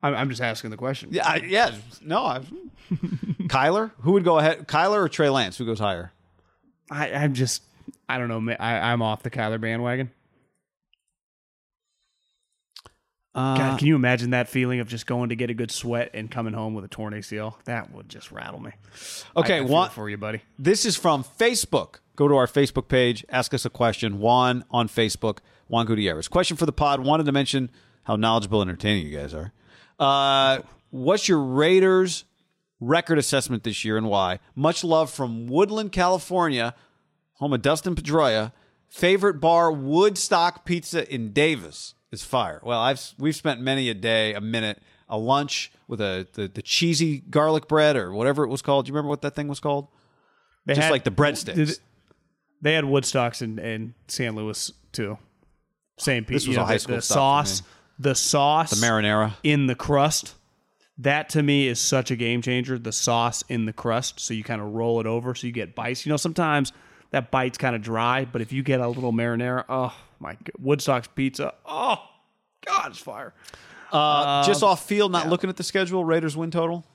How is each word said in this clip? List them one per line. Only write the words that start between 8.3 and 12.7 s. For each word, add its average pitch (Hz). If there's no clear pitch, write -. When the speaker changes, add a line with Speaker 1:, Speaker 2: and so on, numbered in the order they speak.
Speaker 1:
Ma-, 113
I, 113
I'm 120
off 107
the 123
Kyler 110
bandwagon. 120